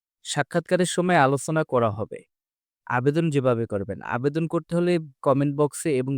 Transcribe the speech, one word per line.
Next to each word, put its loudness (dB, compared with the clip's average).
সাক্ষাৎকারের -2
সময় 2
আলোচনা 2
করা 2
হবে। -8
আবেদন 0
যেভাবে 0
করবেন, -6
আবেদন -2
করতে -4
হলে 2
কমেন্ট 2
বক্সে -2
এবং -2